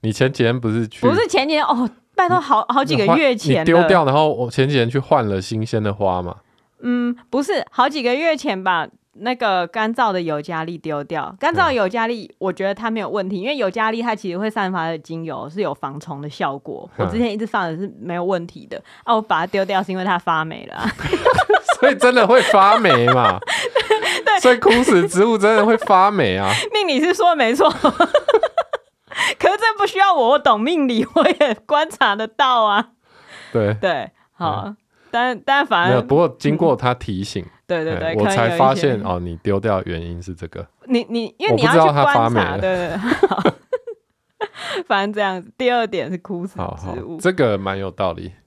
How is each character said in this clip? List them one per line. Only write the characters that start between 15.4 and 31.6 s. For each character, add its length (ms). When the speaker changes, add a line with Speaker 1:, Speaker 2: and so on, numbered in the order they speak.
Speaker 2:
是 140
有 120
防 260
虫 200
的 80
效 300
果， 400
Speaker 1:
嗯。 80
Speaker 2:
我 60
之 80
前 120
一 60
直 80
放 200
的 120
是 220
没 160
有 80
问 240
题 180
的。 160
啊， 100
我 80
把 200
它 60
丢 160
掉 200
是 80
因 80
为 40
它 140
发 260
霉 220
了 100
啊。 160
Speaker 1:
<laughs> 500
所 120
以 40
真 180
的 120
会 160
发 380
霉 340
嘛？ 260
Speaker 2:
<laughs> 400
对。 140
Speaker 1:
所 140
以 40
枯 120
死 240
植 180
物 100
真 200
的 100
会 120
发 340
霉 260
啊。 140
Speaker 2:
<laughs> 100
命 160
理 160
是 80
说 200
的 40
没 200
错。 140
<laughs> 120
可 100
是 80
这 60
不 80
需 100
要 160
我， 160
我 100
懂 220
命 260
理， 160
我 120
也 280